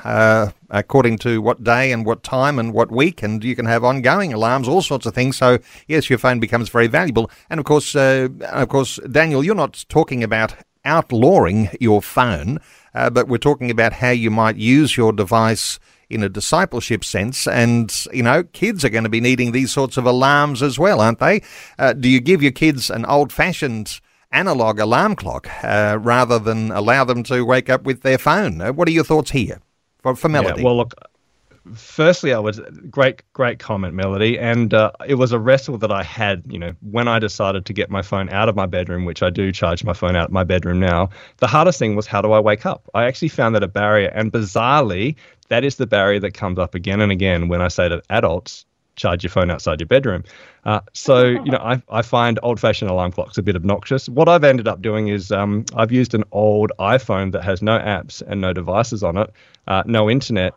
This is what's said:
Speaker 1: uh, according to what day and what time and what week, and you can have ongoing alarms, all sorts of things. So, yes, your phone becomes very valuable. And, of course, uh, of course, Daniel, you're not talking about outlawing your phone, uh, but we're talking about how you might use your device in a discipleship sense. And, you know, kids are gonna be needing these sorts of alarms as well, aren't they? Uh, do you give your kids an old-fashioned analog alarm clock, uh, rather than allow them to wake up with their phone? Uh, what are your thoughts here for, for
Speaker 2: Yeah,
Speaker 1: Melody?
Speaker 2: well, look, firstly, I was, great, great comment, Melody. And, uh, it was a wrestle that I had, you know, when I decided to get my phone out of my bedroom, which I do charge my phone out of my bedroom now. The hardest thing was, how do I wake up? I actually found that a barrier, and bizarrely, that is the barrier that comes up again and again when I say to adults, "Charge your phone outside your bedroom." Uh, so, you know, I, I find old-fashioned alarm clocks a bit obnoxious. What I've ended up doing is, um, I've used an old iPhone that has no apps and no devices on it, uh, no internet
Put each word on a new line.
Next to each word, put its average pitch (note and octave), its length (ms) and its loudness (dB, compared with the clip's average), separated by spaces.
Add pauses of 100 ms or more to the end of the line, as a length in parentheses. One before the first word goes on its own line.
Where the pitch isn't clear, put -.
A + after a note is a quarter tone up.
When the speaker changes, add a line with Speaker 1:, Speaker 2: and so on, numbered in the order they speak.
Speaker 1:
uh, A2 480 2 (180)
according A2+ 500 2
to A#2 220 -2
what A#2+ 220 -2
day B2 300 2
and A2+ 120 -4
what A2+ 160 -2
time C3 380 -2
and A2+ 140 -4
what A2 180 2
week, C#3+ 320 0
and G#2+ 220 -4
you B2 100 -4
can A#2 100 -4
have A#2 180 0
ongoing C3+ 500 0
alarms, A2+ 340 0
all F3 140 2
sorts C#3 240 -4
of A#2 80 -4
things. B2+ 240 0
So, B2 220 4 (280)
yes, D3+ 220 0
your B2 100 2
phone B2 220 2
becomes A#2 260 0
very A#2 200 2
valuable. A#2 440 0 (180)
And, D#3+ 100 -6
of C#3 60 -6
course, D3+ 300 2
uh, C3+ 320 2 (240)
of C3 160 -2
course, C3+ 320 -2 (100)
Daniel, D3 320 2
you're G3 140 0
not - 320 -4
talking D3 340 0
about A2 340 0 (280)
outlawing A#2+ 840 2 (100)
your G#2+ 220 4
phone, F2+ 580 -2 (340)
uh, B2 160 0
but A#2+ 200 0
we're A#2 80 0
talking C3 340 0
about A2+ 220 0
how B2+ 160 -2
you A#2 200 0
might A2 280 0
use B2+ 400 2
your A2 160 4
device A2+ 680 0 (300)
in A2 140 -4
a G2+ 40 0
discipleship A#2 800 -2
sense. G#2+ 420 -4
And, A#2 420 2 (220)
you B2+ 100 -4
know, C3+ 220 2
kids F#3+ 400 -4
are C3 60 2
gonna A2+ 180 -2
be A2+ 140 -2
needing B2 320 0
these C3 180 -2
sorts C3+ 240 -2
of B2 100 -2
alarms C3+ 560 2
as C3+ 160 -2
well, E3+ 220 2
aren't A2+ 200 2
they? F#3 220 2 (380)
Uh, B2+ 140 4
do B2+ 160 0
you C3 100 6
give D#3+ 220 2
your C#3 100 4
kids C#3+ 380 0
an A2+ 160 -6
old-fashioned C#3+ 960 -2 (280)
analog B2 480 0
alarm C3 380 2
clock, - 320 -8 (160)
uh, G#2+ 380 0
rather A#2+ 360 2
than A2 340 -2
allow A2+ 340 2
them A#2+ 180 0
to B2 220 -2
wake B2+ 240 2
up B2+ 140 0
with C3+ 180 -4
their C3 160 2
phone? D3 420 0
Uh, G#2 140 -4
what E3 160 0
are - 20 2
your D#3+ 140 2
thoughts D#3 260 0
here G#2 300 -4 (420)
for, C3 100 0
for D#3+ 160 -2
Speaker 2:
Yeah, D3 120 2
Speaker 1:
Melody? F#2+ 220 -2
Speaker 2:
well, B2 120 2
look, A#2+ 200 -4 (760)
firstly, D#3 600 0
I A2 60 2
was, G#2+ 200 -4 (300)
great, C3+ 320 0 (100)
great A#2+ 280 -2
comment, F#2+ 340 -6
Melody. G2 440 0
And, A#2 360 0
uh, A2 180 4 (160)
it C#3 80 0
was B2 160 2
a A#2+ 80 0
wrestle C3 380 2
that G#2 160 -2
I G2 100 -2
had, G2+ 420 -4
you F2+ 140 -12
know, E2+ 220 -8
when A#2 260 -2
I A2+ 120 2
decided G2 480 -2
to G#2 60 -8
get G2 160 -4
my G2 120 -4
phone F#2+ 260 -4
out G2 220 -2
of G2+ 80 -2
my F#2+ 80 -2
bedroom, F2+ 400 -4
which E2+ 180 -6
I F2+ 60 0
do F#2+ 240 -4
charge F2 320 -4
my F2+ 80 -2
phone F2+ 240 -2
out E2+ 80 0
of - 80 -8
my F#2 100 0
bedroom F2+ 380 -2
now. F2+ 280 2 (280)
The B2 100 0
hardest D#3 320 2
thing A2 160 0
was, G#2 100 -2
how G2+ 160 -2
do G#2+ 120 2
I G#2+ 80 6
wake G#2 240 2
up? - 280 -8
I A#2 120 0
actually C#3 240 -4
found A2+ 260 0
that G2+ 80 0
a F#2 60 -2
barrier, G#2 400 2
and A2 200 -4
bizarrely, A#2 840 0 (340)
that A#2+ 160 2
is C#3 100 -4
the B2+ 100 -4
barrier G2+ 360 2
that G2 120 -4
comes F#2 240 -6
up F2+ 180 -4
again F#2+ 260 -2
and G2+ 100 2
again F2+ 380 0
when F2 120 0
I F2+ 60 0
say F2 220 0
to E2+ 200 -4
adults, F#2+ 560 -2 (300)
"Charge F2+ 300 -4
your F2 60 -8
phone F2 200 2
outside D#2+ 300 -4
your E2 60 -8
bedroom." B2 360 0 (400)
Uh, G#2+ 160 -2 (140)
so, B2+ 340 4
you B2 240 -2
know, C3 60 2
I, B2 320 -4
I A2+ 140 -2
find A#2 380 0
old-fashioned A2+ 480 -2
alarm F2+ 220 -2
clocks - 260 -8
a G2+ 40 -2
bit F2+ 160 -2
obnoxious. G2+ 500 -4
What D3 220 2
I've E3+ 160 4
ended B2 240 4
up F#2 120 -4
doing G#2+ 280 -2
is, G2 200 -4
um, G#2 360 -2 (100)
I've A2+ 160 0
used B2+ 220 2
an G#2+ 180 0
old G#2+ 480 2
iPhone G2 540 0
that F2+ 100 -6
has F#2+ 180 -4
no G#2+ 160 2
apps F#2+ 480 -6
and G2+ 140 -6
no F#2 140 -2
devices F#2+ 500 -2
on E2+ 140 -2
it, G#2+ 120 -2 (380)
uh, F#2+ 180 0
no A2 240 2
internet A2 480 -2